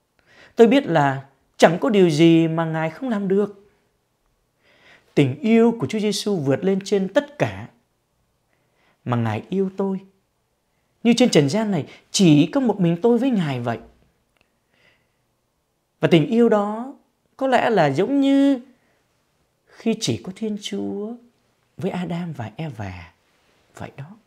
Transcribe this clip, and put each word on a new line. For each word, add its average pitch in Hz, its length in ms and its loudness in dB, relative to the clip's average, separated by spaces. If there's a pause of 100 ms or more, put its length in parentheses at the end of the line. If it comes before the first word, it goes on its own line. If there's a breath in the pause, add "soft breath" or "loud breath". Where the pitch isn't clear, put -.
(560 soft breath)
Tôi 233 100 8
biết 262 200 2
là 139 420 0 (280)
chẳng 180 240 4
có 277 100 0
điều 190 200 4
gì 165 380 4
mà 165 160 -4
Ngài 160 260 -4
không 262 180 -10
làm 202 200 -4
được. 202 280 0 (1600 soft breath)
Tình 131 260 0
yêu 226 400 4
của 139 60 -4
Chúa 220 120 -6
Giêsu 208 380 -4
vượt 139 280 -2
lên 190 200 0
trên 190 280 -2
tất - 260 -2
cả. 104 300 -6 (1400)
Mà 120 120 -4
Ngài 110 320 -4
yêu 190 280 -4
tôi. 196 240 -4 (1000)
Như 233 140 2
trên 240 140 4
trần 143 180 4
gian 208 220 -2
này, 151 160 -4 (240 loud breath)
chỉ 160 360 4
có 277 140 -4
một 233 200 0
mình 170 220 0
tôi 233 160 2
với 262 120 -2
Ngài 156 300 -2
vậy. 120 180 -4 (2250)
Và 156 80 0
tình 156 180 4
yêu 233 220 2
đó 214 460 -2 (420)
có 262 100 -4
lẽ 254 240 0
là 165 200 2
giống 220 300 0
như 277 400 2 (1080)
khi - 340 -6
chỉ - 220 -4
có 190 140 -12
Thiên 214 240 -8
Chúa 202 540 -8 (600)
với 190 140 -6
Adam 170 420 -8
và 117 240 -10
Eva 104 560 -12 (600)
vậy - 220 -16
đó. 165 200 -18 (100)